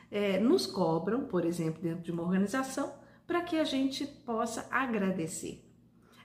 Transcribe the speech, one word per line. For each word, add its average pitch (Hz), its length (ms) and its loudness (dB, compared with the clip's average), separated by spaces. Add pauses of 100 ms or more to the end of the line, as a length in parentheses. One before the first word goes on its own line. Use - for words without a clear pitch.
(100)
é, 202 300 2
nos 330 260 6
cobram, 185 600 0
por 175 180 0
exemplo, 170 360 0
dentro 165 220 -4
de - 80 -8
uma 170 140 -2
organização, 202 680 0 (320)
para 349 160 0
que 339 140 -4
a 311 80 4
gente 269 420 0
possa 233 640 -4
agradecer. 190 960 -2 (600)